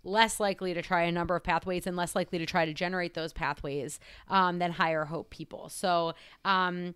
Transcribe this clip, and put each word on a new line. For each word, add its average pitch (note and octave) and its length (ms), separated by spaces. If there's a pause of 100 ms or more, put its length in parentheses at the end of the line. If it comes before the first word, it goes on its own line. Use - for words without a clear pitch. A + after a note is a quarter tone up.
less G#3 360
likely F#3+ 340
to E3+ 80
try E3+ 220
a E3+ 80
number F3 240
of E3 80
pathways F3+ 440
and F3+ 80
less F3 200
likely F#3 240
to E3 60
try E3 200
to D#3 80
generate F3 400
those E3 180
pathways, D3 680 (280)
um, F3+ 320
than F3 140
higher D#3+ 320
hope D3+ 240
people. - 400
So, E3+ 440 (300)
um, F3+ 520